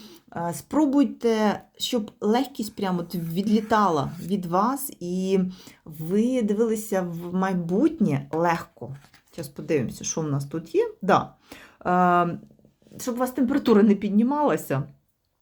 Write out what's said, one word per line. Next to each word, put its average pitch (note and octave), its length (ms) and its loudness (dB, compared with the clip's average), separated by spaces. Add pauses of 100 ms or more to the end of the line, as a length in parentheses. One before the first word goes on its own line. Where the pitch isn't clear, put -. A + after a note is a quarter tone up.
(380)
Е, E3+ 180 -4
спробуйте, A#3 1080 2 (160)
щоб A3 320 -4 (100)
легкість A3+ 560 -2
прямо F#3 240 -2
от E3+ 140 -10
відлітала F3+ 1000 2 (100)
від F3 240 -4
вас, A3 540 0
і F#3 380 0 (460)
ви G3+ 580 0
дивилися G#3+ 600 0
в F3 320 -8
майбутнє F#3 1000 0
легко. E3 640 -2 (400)
Зараз - 120 -12
подивимося, C#3+ 560 -4
що - 160 -4
в D#3 80 -4
нас C#3+ 160 -2
тут E3 300 -10
є. A4 160 2 (120)
Да. F3 320 2 (520)
Е, F3 520 2 (640)
щоб B3 140 -6
у A#3 40 -6
вас B3+ 120 -2
температура B3+ 520 4
не G#3 120 8
піднімалася. G#3 880 0 (580)